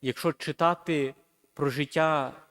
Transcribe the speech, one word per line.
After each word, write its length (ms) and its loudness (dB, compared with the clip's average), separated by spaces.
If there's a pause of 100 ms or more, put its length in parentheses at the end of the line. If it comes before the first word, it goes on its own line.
якщо 320 -2
читати 800 0 (380)
про 160 0
життя 640 0 (180)